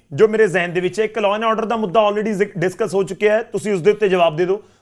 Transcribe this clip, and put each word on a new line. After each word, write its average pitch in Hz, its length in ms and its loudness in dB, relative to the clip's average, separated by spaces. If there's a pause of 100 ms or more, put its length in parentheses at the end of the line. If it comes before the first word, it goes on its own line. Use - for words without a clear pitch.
(140)
ਜੋ 196 140 4
ਮੇਰੇ 214 200 2
ਜ਼ਿਹਨ 175 260 -2
ਦੇ 180 80 0
ਵਿੱਚ 180 180 -4
ਹੈ। 220 60 2
ਇੱਕ 214 140 -6
law 208 220 0
and 226 120 0
order 220 120 -2
ਦਾ 226 120 -2
ਮੁੱਦਾ 214 320 2
already 208 240 -2
ਜ਼ਿਕ-, 185 260 -4
ਡਿਸਕਸ 185 360 -2
ਹੋ 196 80 2
ਚੁੱਕਿਆ 208 300 0
ਹੈ, 226 100 0
ਤੁਸੀਂ 208 300 -4
ਉਸ 175 80 -2
ਦੇ 196 100 4
ਉੱਤੇ 208 180 0
ਜਵਾਬ 180 260 2
ਦੇ 175 100 0
ਦਿਓ। 196 180 -2 (180)